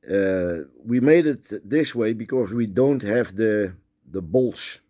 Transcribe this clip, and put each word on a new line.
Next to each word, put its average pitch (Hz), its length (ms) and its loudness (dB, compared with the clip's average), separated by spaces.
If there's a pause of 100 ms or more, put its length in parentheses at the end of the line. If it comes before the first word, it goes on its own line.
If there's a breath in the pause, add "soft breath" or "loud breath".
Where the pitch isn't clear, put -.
Uh, 90 600 0 (160)
we 120 160 0
made 156 260 6
it 104 420 -6
this 147 240 0
way 117 200 0
because 113 400 -4
we 117 120 -2
don't 127 380 2
have 104 320 -2
the, 104 380 0 (360)
the 92 120 -8
bolts. 113 580 -2 (100)